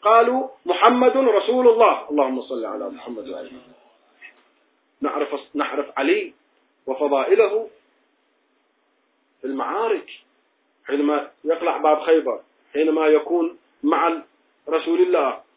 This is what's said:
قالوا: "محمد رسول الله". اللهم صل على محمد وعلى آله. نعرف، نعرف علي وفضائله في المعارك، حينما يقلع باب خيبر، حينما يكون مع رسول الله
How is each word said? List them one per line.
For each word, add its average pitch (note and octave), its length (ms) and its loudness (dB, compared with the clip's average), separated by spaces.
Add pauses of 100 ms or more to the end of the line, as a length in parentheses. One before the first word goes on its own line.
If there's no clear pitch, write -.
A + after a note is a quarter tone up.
قالوا: A#3 460 4 (180)
"محمد B3 520 2
رسول B3 500 2
الله". A3 420 4
اللهم C3 320 0
صل A#2 240 -8
على G#2 240 -8
محمد G#2 400 -14
وعلى - 180 -12
آله. B2+ 140 -20 (1400)
نعرف، D3 340 -6 (180)
نعرف C#3 460 -6
علي F3 340 -2 (540)
وفضائله D3+ 840 0 (1700)
في C3 60 -10
المعارك، G4+ 640 -6 (760)
حينما C#3+ 440 -2 (140)
يقلع E3 320 -2
باب D3+ 240 2
خيبر، C#3+ 400 0 (320)
حينما D#3 340 0
يكون E3 500 0 (260)
مع D#3+ 380 0 (480)
رسول D#3+ 320 0
الله D#3+ 400 0 (160)